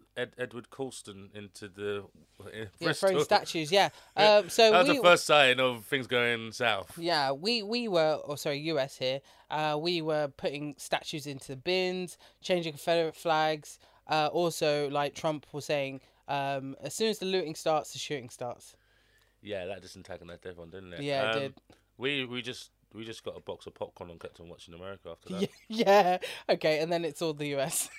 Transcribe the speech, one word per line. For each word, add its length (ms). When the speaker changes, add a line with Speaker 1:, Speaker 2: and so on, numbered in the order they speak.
Speaker 1:
Ed-, 220
Edward 320
Colston 640
into 340
the, 380
in 140
Speaker 2:
Yeah, 60
Speaker 1:
Bristol. 240
Speaker 2:
throwing 140
statues, 480
yeah. 180
Speaker 1:
<laughs> 140
Yeah, 200
Speaker 2:
Um, 120
so 200
Speaker 1:
that 120
was 80
Speaker 2:
we 80
Speaker 1:
the 60
first 220
sign 340
of 260
things 200
going 460
south. 480
Speaker 2:
Yeah, 320
we, 320
we 240
were, 360
oh, 120
sorry, 240
U 180
S 180
here. 260
Uh, 320
we 220
were 240
putting 400
statues 480
into 220
the 100
bins, 600
changing 320
Confederate 420
flags. 640
Uh, 240
also, 600
like, 240
Trump 360
was 140
saying, 340
um, 560
"As 100
soon 160
as 80
the 80
looting 300
starts, 380
the 60
shooting 300
starts." 460
Speaker 1:
Yeah, 240
that 160
just 160
antagonized 480
everyone, 240
didn't 240
it? 80
Speaker 2:
Yeah, 300
it 40
Speaker 1:
Um, 60
Speaker 2:
did. 120
Speaker 1:
we, 280
we 160
just, 280
we 120
just 180
got 140
a 20
box 260
of 80
popcorn 380
and 80
kept 200
on 100
watching 240
America 360
after 200
that. 200
Speaker 2:
<laughs> 100
Yeah, 480
yeah. 0
Okay, 300
and 120
then 140
it's 160
all 120
the 140
U 120
S. 400